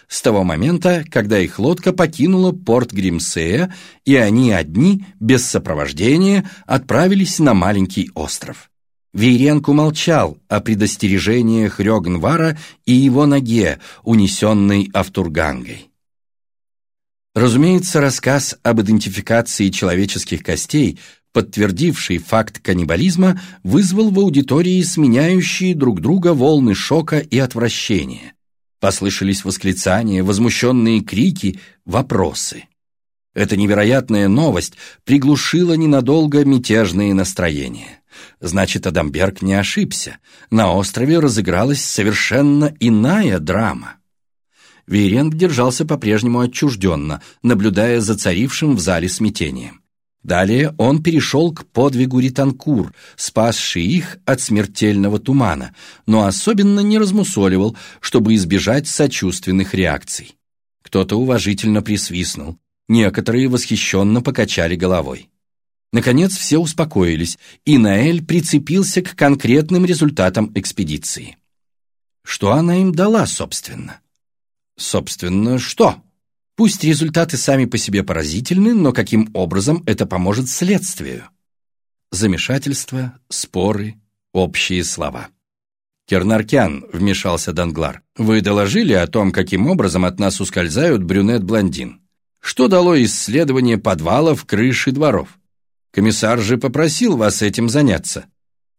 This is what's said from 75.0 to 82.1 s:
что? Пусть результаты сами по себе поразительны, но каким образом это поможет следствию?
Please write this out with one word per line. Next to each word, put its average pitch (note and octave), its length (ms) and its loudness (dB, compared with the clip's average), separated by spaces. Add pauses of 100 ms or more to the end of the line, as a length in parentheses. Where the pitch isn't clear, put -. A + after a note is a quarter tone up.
что? B2 440 0 (540)
Пусть G#3 280 2
результаты E3 520 0
сами C3+ 300 2
по B2 120 -4
себе G2+ 240 -2
поразительны, A2 720 0
но D#3 180 4
каким A2 400 0
образом G2 540 -2
это G#2 200 -2
поможет G2+ 420 -2
следствию? - 800 -4 (800)